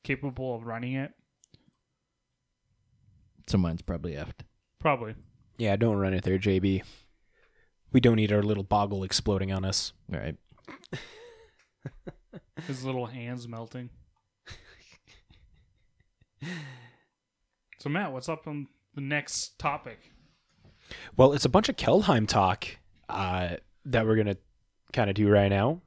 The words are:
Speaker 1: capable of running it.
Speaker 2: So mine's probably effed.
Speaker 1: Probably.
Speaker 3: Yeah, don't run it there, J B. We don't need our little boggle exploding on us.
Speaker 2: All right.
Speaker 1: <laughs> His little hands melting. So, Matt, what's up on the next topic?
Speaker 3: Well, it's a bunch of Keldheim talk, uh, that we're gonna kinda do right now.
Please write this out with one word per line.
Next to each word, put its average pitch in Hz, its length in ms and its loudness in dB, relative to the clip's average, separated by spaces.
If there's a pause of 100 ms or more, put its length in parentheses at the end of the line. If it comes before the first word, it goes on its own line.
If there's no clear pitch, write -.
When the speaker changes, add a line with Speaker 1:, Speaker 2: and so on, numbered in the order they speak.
Speaker 1:
capable 131 500 -6
of 117 120 -10
running 117 300 -6
it. 135 160 -8 (2250)
Speaker 2:
So - 100 0
mine's 85 260 0
probably 85 300 -6
effed. 71 300 -12 (360)
Speaker 1:
Probably. 120 360 -2 (420)
Speaker 3:
Yeah, 104 200 0
don't 110 200 2
run 95 160 2
it 90 120 -2
there, 95 120 0
J 95 220 2
B. 95 240 0 (1080)
We 131 100 6
don't 117 160 6
need 107 160 2
our 104 100 4
little 104 220 0
boggle 101 380 0
exploding 95 480 -2
on 95 140 -2
us. - 300 -4 (180)
Speaker 2:
All 78 80 -6
right. 76 160 -8 (560)
Speaker 1:
<laughs> - 1700 -20
His 131 180 -8
little 127 220 -4
hands 120 420 -12
melting. 117 400 -12 (4000)
So, - 100 -8
Matt, 165 240 -4
what's 127 160 -10
up 156 180 -8
on 147 200 -8 (280)
the 147 60 -10
next - 580 -6
topic? 139 400 -6 (1160)
Speaker 3:
Well, 131 160 8
it's 143 120 0
a 143 40 4
bunch 185 200 4
of - 80 -4
Keldheim 131 500 4
talk, 95 400 2 (420)
uh, 92 480 -4 (280)
that 120 220 2
we're 110 100 4
gonna 104 200 2 (560)
kinda 101 220 2
do 104 140 4
right 101 200 8
now. 113 380 2